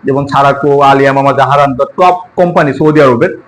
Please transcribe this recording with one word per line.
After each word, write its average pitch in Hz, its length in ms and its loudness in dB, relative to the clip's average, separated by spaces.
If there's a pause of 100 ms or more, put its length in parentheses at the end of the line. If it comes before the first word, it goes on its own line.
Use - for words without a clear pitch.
যেমন 139 220 -4
সারাকো, 139 540 0
আল 139 200 2
ইয়ামামা, 139 320 0
জাহারান 135 420 0
বা 135 100 -2
টপ 180 320 0 (200)
কোম্পানি 165 360 0
সৌদি 151 300 2
আরবের 135 460 0